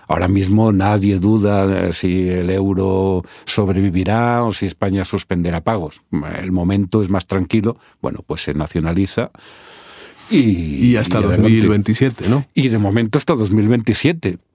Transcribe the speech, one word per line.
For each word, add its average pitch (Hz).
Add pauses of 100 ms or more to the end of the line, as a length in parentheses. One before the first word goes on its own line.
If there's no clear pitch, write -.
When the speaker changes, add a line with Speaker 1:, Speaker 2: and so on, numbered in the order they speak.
Speaker 1:
ahora 85
mismo 98
nadie 98
duda, 98
eh, 85
si 92
el 90
euro 95 (220)
sobrevivirá 101
o 113
si 98
España 95
suspenderá 87
pagos. 92 (400)
El 92
momento 98
es 92
más 95
tranquilo, 98 (240)
bueno, -
pues -
se 73
nacionaliza 85 (1000)
y, 104
Speaker 2:
Y 120
hasta 107
Speaker 1:
y 107
adelante. 101
Speaker 2:
dos 110
mil 110
veintisiete, 107
¿no? 135 (100)
Speaker 1:
Y 135
de 113
momento 107
hasta 147
dos 107
mil 107
veintisiete, 117 (160)